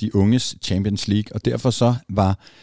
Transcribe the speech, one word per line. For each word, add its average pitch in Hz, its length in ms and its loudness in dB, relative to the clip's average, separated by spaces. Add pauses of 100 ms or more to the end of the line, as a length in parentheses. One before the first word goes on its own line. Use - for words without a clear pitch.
de 107 160 -6
unges 107 460 2
Champions 98 460 -2
League. 104 260 0
Og - 100 -8
derfor 120 260 0
så 120 240 2 (140)
var 98 300 2 (240)